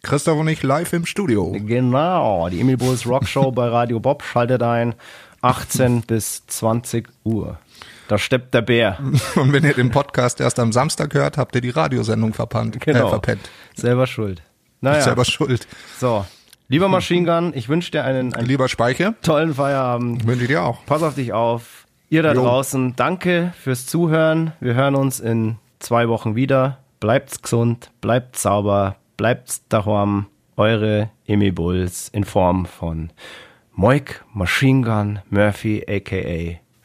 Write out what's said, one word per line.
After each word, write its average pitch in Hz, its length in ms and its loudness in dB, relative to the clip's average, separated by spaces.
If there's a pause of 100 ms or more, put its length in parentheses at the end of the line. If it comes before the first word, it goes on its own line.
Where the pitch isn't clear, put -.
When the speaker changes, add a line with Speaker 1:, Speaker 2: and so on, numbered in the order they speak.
Speaker 1:
Christoph 151 380 0
und 160 80 0
ich 156 160 -2
live 151 300 0
im 170 120 -2
Studio. 104 500 0 (100)
Speaker 2:
Genau, 123 840 2
die 90 120 -4
Emil 127 160 4
Bulls 123 280 -2
Rock 123 220 0
Show 135 240 0
bei 120 160 0
Radio 117 320 0
Bob. 139 240 -2
Schaltet 120 400 0
ein, 117 320 0 (460)
achtzehn 123 600 0
Speaker 1:
<laughs> - 60 -10
Speaker 2:
bis - 400 -4
zwanzig 113 640 -2 (140)
Uhr. 110 360 -4 (480)
Da 104 100 2
steppt 123 360 -2
der 120 80 4
Bär. 110 360 2 (200)
Speaker 1:
<laughs> - 180 -2
Und 143 180 4
wenn 143 100 4
ihr 143 100 4
den 123 180 2
Podcast 127 500 0
erst 127 180 0
am 113 140 2
Samstag 147 400 0
hört, 143 240 0
habt 131 180 -2
ihr 123 60 0
die 120 80 -4
Radiosendung 113 640 0
verpannt, 113 480 -4
Speaker 2:
Genau. 120 260 2
Speaker 1:
äh, - 20 0
verpennt. - 400 -4 (260)
Speaker 2:
Selber 123 320 0
schuld. 101 340 -6 (400)
Naja. 143 200 2
Speaker 1:
Selber 123 240 2
schuld. 127 420 -2 (320)
Speaker 2:
So, 110 260 0 (440)
lieber 165 180 2
Machine 180 420 2
Gun, 170 240 0
ich 120 140 -8
wünsch 170 240 -2
dir 143 140 -2
einen, 127 280 -2
einen 117 140 -4
Speaker 1:
Lieber 131 220 2
Speiche. 143 520 0
Speaker 2:
tollen 156 340 2
Feierabend. 123 680 -2
Speaker 1:
Wünsche 123 180 0
ich 120 40 0
dir 160 160 0
auch. 123 220 -4
Speaker 2:
Pass 156 180 0
auf 147 120 -2
dich 120 180 -4
auf. 117 520 -2 (240)
Ihr 160 140 4
da 151 100 4
Speaker 1:
Jo. 127 100 4
Speaker 2:
draußen, 127 540 0
danke 175 640 0
fürs 127 240 -4
Zuhören. 160 760 2
Wir 123 140 -2
hören 139 220 2
uns 135 260 0
in 113 340 -2 (240)
zwei 117 300 0
Wochen 110 260 -2
wieder. 131 440 0 (200)
Bleibt's - 420 -2
gesund, 117 480 -2 (120)
bleibt's 117 400 -2
sauber, 101 560 0 (180)
bleibt's - 540 -2
daheim. 101 560 0 (320)
Eure 107 520 2 (160)
Emil 101 280 2
Bulls 90 560 -4
in 101 160 -4
Form 92 400 2
von 82 460 -8 (600)
Moik, 131 600 0
Machine 127 520 2
Gun, 104 340 -2 (100)
Murphy, 104 580 0
a 101 140 -2
k 92 200 -6
a 85 380 -6 (260)